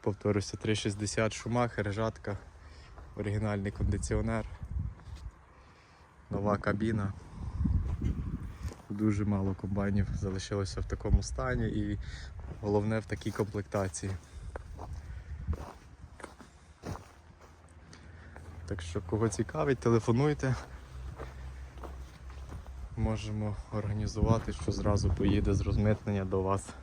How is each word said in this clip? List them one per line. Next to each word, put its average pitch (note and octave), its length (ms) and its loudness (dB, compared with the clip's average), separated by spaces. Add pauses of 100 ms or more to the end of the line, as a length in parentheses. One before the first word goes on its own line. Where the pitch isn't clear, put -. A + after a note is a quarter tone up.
Повторюся, G2+ 560 2
три G#2+ 180 2
шістдесят G#2 580 0
Шумахер, A2 600 0
жатка, G#2+ 440 -2 (760)
оригінальний G#2 560 0
кондиціонер, A2 720 2 (1800)
нова G2+ 280 2
кабіна. G#2 560 2 (1800)
Дуже G#2 360 2
мало G2 360 2
комбайнів G2 520 2
залишилося G2 680 -2
в - 40 -2
такому G2+ 380 2
стані B2 440 0
і, G#2 320 0 (640)
головне, G#2 380 4
в G#2 60 -6
такій G#2+ 260 -4
комплектації. G2 800 -2 (4000)
Так G2+ 160 -4
що, - 200 -4
кого A2 280 2
цікавить, C#3+ 500 2
телефонуйте. B2 760 4 (2500)
Можемо G#2+ 580 0 (180)
організувати, G#2+ 800 4
що - 180 0
зразу G#2 380 4
поїде G2 440 6
з F#2 80 4
розмитнення G#2 640 4
до F#2+ 160 2
вас G2 280 2 (140)